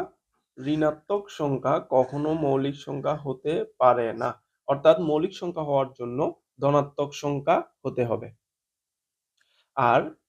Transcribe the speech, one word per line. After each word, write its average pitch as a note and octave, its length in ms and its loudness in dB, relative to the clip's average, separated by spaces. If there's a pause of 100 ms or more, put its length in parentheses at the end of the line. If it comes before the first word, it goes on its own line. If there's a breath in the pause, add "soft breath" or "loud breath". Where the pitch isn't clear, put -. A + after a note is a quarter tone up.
(580)
ঋণাত্মক D3+ 680 -2 (160)
সংখ্যা C#3 340 0 (220)
কখনো C#3+ 340 2 (160)
মৌলিক C#3 300 0 (100)
সংখ্যা C#3+ 300 -4 (100)
হতে C#3 280 -4 (280)
পারে A#2+ 260 6 (140)
না, A#2+ 80 -2 (380)
অর্থাৎ D3 300 6 (120)
মৌলিক D#3+ 320 0
সংখ্যা E3+ 280 -6
হওয়ার C3+ 200 2 (100)
জন্য A#2+ 200 -6 (420)
ধনাত্মক C#3+ 480 2 (140)
সংখ্যা C#3+ 340 0 (260)
হতে B2 260 -2
হবে। A2 180 -4 (1500)
আর B2 240 4 (280)